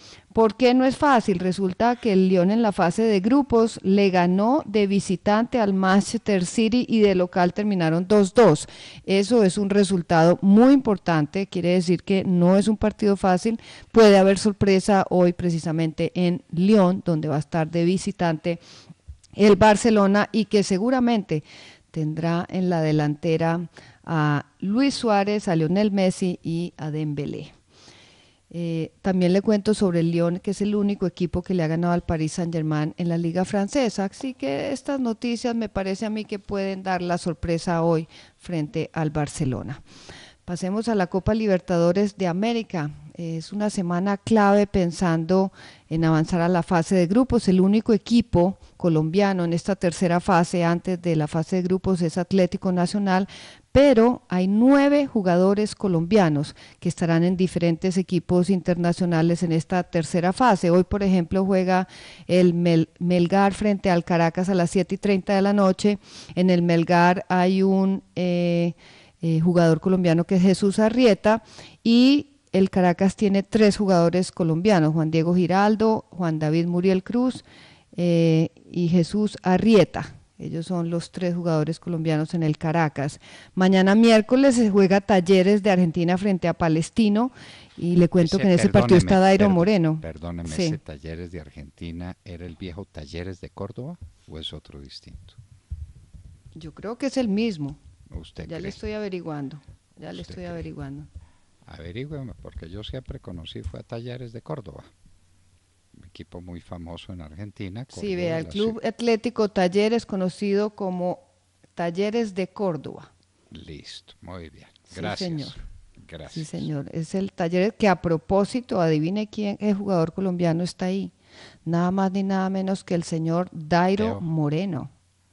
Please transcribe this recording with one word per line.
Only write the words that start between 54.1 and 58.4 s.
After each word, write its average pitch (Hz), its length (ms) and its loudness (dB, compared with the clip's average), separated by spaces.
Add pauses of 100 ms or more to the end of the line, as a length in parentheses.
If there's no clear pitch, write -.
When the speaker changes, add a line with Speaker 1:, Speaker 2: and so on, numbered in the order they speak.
Speaker 1:
hay 180 180 0
nueve 277 580 4
jugadores 196 680 0
colombianos 170 800 0 (260)
que - 80 -6
estarán 165 360 0
en 185 120 0
diferentes 170 600 -2
equipos 180 500 -2